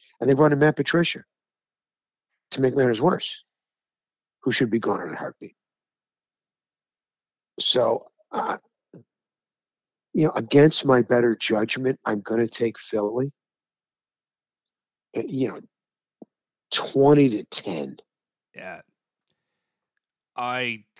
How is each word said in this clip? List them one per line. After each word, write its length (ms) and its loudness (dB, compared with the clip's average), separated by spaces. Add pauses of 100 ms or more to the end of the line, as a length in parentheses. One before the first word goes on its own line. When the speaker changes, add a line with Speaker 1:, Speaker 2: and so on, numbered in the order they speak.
(200)
Speaker 1:
And 80 0
they 60 6
brought 180 4
in 60 0
Matt 180 4
Patricia 480 -2 (1300)
to 80 -6
make 160 0
matters 240 2
worse, 420 -2 (1000)
who 120 -2
should 180 0
be 80 0
gone 240 -2
in 100 -10
a 40 -12
heartbeat. 400 -14 (2000)
So, 500 0 (200)
uh, 280 -6 (1600)
you 120 2
know, 80 0
against 520 4
my 160 4
better 320 2
judgment, 720 -2
I'm 160 -4
gonna 280 -2
take 300 -4
Philly. 540 -4 (1800)
Uh, 100 -4
you 220 -4
know, 120 -10 (1080)
twenty 600 4
to 140 -6
ten. 520 -6 (580)
Speaker 2:
Yeah. 260 -16 (1500)
I 500 -6 (160)